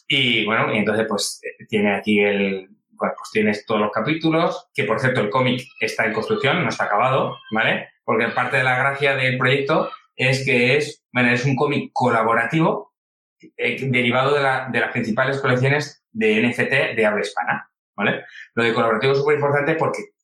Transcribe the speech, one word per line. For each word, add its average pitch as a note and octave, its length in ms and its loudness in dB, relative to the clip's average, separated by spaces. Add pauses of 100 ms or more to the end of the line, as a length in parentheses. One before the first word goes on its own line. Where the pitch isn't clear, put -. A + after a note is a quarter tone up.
Y, A#2+ 380 0
bueno, A2+ 280 0
y A2 40 0
entonces, G#2+ 300 0
pues, - 360 -6
eh, - 240 -16
tiene G#2 280 2
aquí G#2 240 0
el, G2+ 480 0 (240)
bueno, F#2+ 260 -6
pues - 140 -16
tienes G#2+ 340 0
todos G#2+ 160 0
los G#2+ 100 0
capítulos, D#3+ 840 -2
que, B2+ 100 -4
por A2 160 -2
cierto, A#2 220 0
el G#2 80 -2
cómic B2+ 340 0 (160)
está A2 260 -2
en A2 80 -2
construcción, A2+ 480 0
no B2 80 -2
está G#2+ 140 -4
acabado, B2 540 0 (140)
¿vale? A#2+ 380 -2 (140)
Porque A#2 240 0
parte B2+ 300 -2
de C3 60 2
la B2+ 140 2
gracia C#3 380 0
del B2+ 240 0
proyecto C#3+ 500 0 (260)
es C3 300 0
que B2+ 320 2
es, - 340 -4
bueno, B2 200 2
es B2 140 0
un C#3 100 2
cómic C#3 380 -2
colaborativo, A#2+ 1000 0 (640)
eh, A#2+ 200 -4 (120)
derivado B2 460 2
de C#3+ 60 2
la, C3 300 0
de A#2 80 -2
las A2+ 120 0
principales B2+ 500 -2
colecciones C3+ 680 0
de A2 280 2
N A#2+ 100 2
F A#2 160 0
T C#3+ 300 0
de A2 100 2
habla G#2 160 0
hispana, - 480 -4 (260)
¿vale? - 280 -2 (300)
Lo A#2 100 0
de A2+ 100 2
colaborativo A#2 400 2
es C#3 60 2
súper D3 160 2
importante C#3+ 400 2
porque D3+ 240 -2 (240)